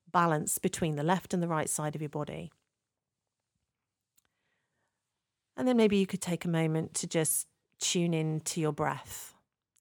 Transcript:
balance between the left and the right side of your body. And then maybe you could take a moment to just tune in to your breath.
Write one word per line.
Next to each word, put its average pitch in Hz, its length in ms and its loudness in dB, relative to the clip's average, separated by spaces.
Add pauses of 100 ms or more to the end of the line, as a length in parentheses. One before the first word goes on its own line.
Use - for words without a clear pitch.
(120)
balance 165 460 2
between 170 380 -2
the 147 80 -2
left 175 300 0
and 180 100 0
the 170 40 0
right 160 220 0
side 151 260 -4
of 151 60 -8
your 151 80 -6
body. 151 420 -8 (3000)
And 254 100 0
then 254 80 6
maybe 214 220 6
you 190 100 4
could 185 140 -6
take 170 240 -4
a 175 40 0
moment 160 460 0
to - 120 -4
just - 380 0 (340)
tune 170 340 0
in 156 280 0
to - 200 -4
your 151 100 2
breath. 143 640 -6 (460)